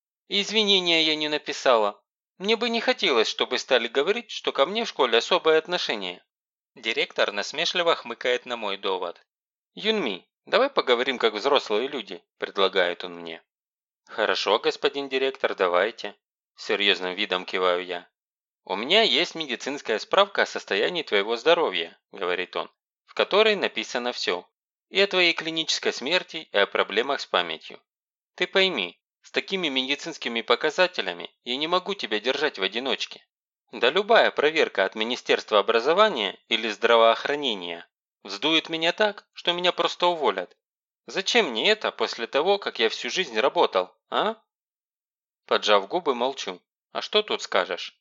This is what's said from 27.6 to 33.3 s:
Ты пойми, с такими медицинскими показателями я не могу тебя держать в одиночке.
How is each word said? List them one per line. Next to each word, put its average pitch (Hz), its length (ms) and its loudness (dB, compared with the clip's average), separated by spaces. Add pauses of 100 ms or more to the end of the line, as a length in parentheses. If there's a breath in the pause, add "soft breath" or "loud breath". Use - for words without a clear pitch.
Ты 180 140 -2
пойми, 160 520 0 (220)
с - 80 -20
такими 170 380 -2
медицинскими 135 720 -4
показателями 120 920 0 (120)
я 123 120 -6
не 156 120 -4
могу 180 260 -2
тебя 110 240 -4
держать 131 400 -2
в 95 60 -2
одиночке. 113 600 -4 (500)